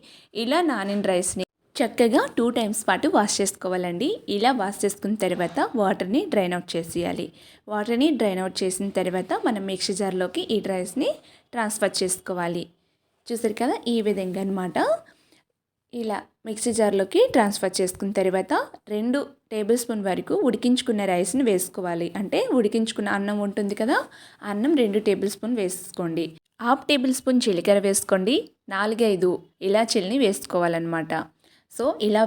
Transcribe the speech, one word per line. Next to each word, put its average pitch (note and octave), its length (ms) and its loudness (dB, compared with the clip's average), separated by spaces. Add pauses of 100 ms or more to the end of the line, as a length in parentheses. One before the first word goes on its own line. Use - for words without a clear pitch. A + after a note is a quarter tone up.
(440)
ఇలా C#4 180 0 (100)
నానిన G3+ 320 -2 (100)
రైస్ని F#3 300 -2 (360)
చక్కగా A#3 400 4 (160)
టూ A#3+ 80 2 (140)
టైమ్స్ A3 300 -2
పాటు G#3 280 2
వాష్ G#3 240 4
చేసుకోవాలండి. F#3 680 -2 (280)
ఇలా A3+ 240 2
వాష్ G3+ 240 -4
చేసుకున్న G3+ 400 -2
తర్వాత F3+ 340 -2 (220)
వాటర్ని F#3+ 420 2 (120)
డ్రైన్ F3+ 240 2
అవుట్ F3 180 -8
చేసేయాలి. F3 500 -4 (460)
వాటర్ని A#3 360 2 (120)
డ్రైన్ G3 240 0
అవుట్ F#3 180 -6
చేసిన F#3+ 260 -2 (100)
తర్వాత F3+ 340 -2 (160)
మనం G#3+ 220 -2
మిక్సీ F#3+ 300 -4
జార్లోకి F#3 440 -2 (120)
ఈ - 20 4 (120)
రైస్ని F#3+ 400 -2 (440)
ట్రాన్స్ఫర్ G#3+ 460 -2
చేసుకోవాలి. F3+ 640 -4 (640)
చూసారు A3+ 340 -4
కదా, D4 140 0 (180)
ఈ A#3 40 2 (100)
విధంగా F#3+ 380 -2
అనమాట. F#3+ 320 -4 (1200)
ఇలా G#3 200 -4 (280)
మిక్సీ A3 300 -2
జార్లోకి G3 440 4 (120)
ట్రాన్స్ఫర్ G3+ 460 2
చేసుకున్న G3 400 -2
తర్వాత F#3 320 0 (420)
రెండు B3 260 0 (340)
టేబుల్ G#3+ 280 2
స్పూన్ G#3 260 -4
వరకు F3+ 280 -2 (100)
ఉడికించుకున్న A#3+ 560 2 (100)
రైస్ని F#3 380 0
వేసుకోవాలి. F3+ 580 -2 (120)
అంటే A3+ 200 0 (180)
ఉడికించుకున్న A3 600 0
అన్నం G3+ 180 -2 (120)
ఉంటుంది G3+ 340 -2
కదా, D#4 160 2 (540)
అన్నం B3 200 0 (100)
రెండు G#3 180 2 (100)
టేబుల్ G3 260 0
స్పూన్ A3+ 260 -2
వేసుకోండి. E3+ 640 -4 (380)
హాఫ్ C4+ 280 2
టేబుల్ B3+ 280 2
స్పూన్ B3+ 240 4
జీలకర్ర G3+ 360 4 (100)
వేసుకోండి, G3 460 2 (380)
నాలుగైదు G3+ 580 2 (360)
ఇలాచీలని G#3+ 580 2
వేసుకోవాలన్నమాట. E3 840 -2 (640)
So A#3 80 -2 (220)
ఇలా G#3+ 200 4